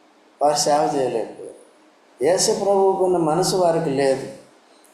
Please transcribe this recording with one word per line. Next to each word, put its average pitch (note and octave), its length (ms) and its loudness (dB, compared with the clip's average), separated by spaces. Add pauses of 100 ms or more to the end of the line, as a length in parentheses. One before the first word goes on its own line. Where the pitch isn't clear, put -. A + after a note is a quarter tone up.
(420)
వారు D3 140 2
సేవ D3 400 0
చేయలేకపోయారు. A2+ 640 -6 (640)
యేసు G3 400 0
ప్రభువుకు G3 400 2
ఉన్న F3+ 120 2
మనసు E3+ 400 0
వారికి E3 340 0
లేదు, C3+ 360 0 (680)